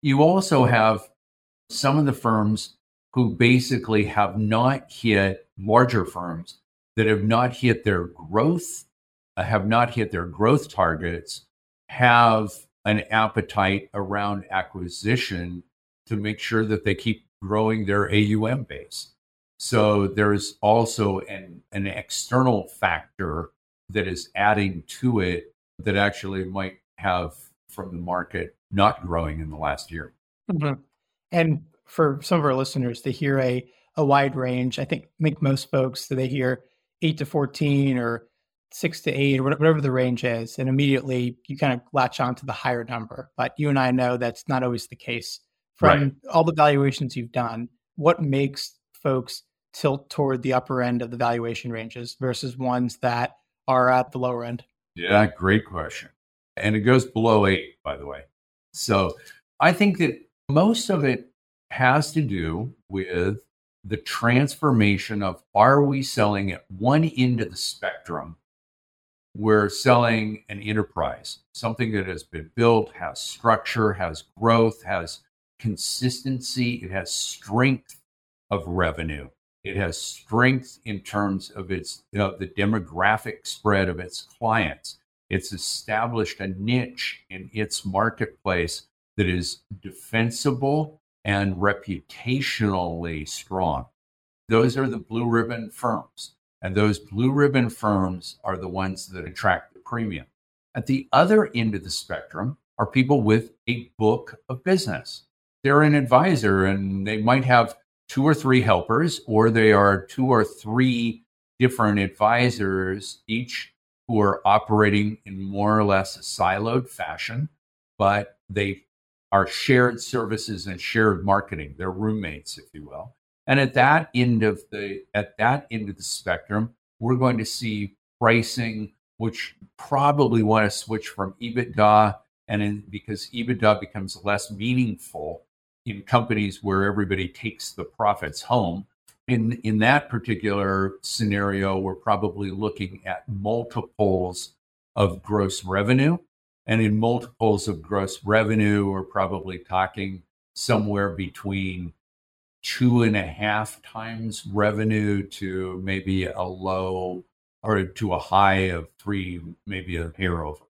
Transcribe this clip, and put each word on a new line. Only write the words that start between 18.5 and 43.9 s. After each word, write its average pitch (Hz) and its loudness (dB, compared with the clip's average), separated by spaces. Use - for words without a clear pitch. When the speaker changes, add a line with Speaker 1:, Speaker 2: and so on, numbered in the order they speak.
Speaker 1:
base. - -14
So 104 2
there's 104 0
also 107 2
an, 95 -16
an 98 -4
external 123 0
factor 85 -4
that 101 -2
is 90 -8
adding 101 2
to 120 0
it 90 -4
that 101 0
actually 98 -2
might 92 -8
have 90 -2
from 95 -12
the 85 -10
market 87 -6
not 98 2
growing 82 -4
in 78 -8
the 76 -12
last 76 -6
year. 80 -12
Speaker 2:
Mm-hmm. 147 -4
And 160 0
for 151 0
some 180 0
of 151 0
our 139 2
listeners 131 -4
to 139 -4
hear 139 0
a, 127 -2
a 156 2
wide 139 4
range, 127 -2
I 139 -2
think, - -6
make 156 0
most 135 0
folks 131 -2
that 135 -4
they 131 -2
hear 127 -2
eight 156 -2
to 143 -4
fourteen 139 0
or 117 -6
six - -6
to 151 -4
eight 139 2
or - -2
whatever 151 2
the 139 0
range 127 0
is, 117 -4
and 131 -2
immediately 131 0
you 139 -10
kind 139 0
of 123 -4
latch 127 0
on 123 -2
to 135 -16
the 131 -8
higher 120 -4
number. 117 -10
But 127 -4
you 147 0
and 139 2
I 131 4